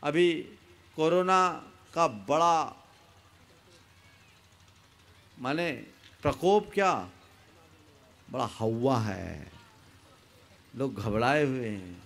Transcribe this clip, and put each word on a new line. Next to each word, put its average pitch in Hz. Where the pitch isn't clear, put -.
अभी 165
कोरोना 180
का 165
बड़ा, 143
माने, 151
प्रकोप 190
क्या, 165
बड़ा 123
हवा 117
है, 90
लोग 135
घबराए 117
हुए 131
हैं। 92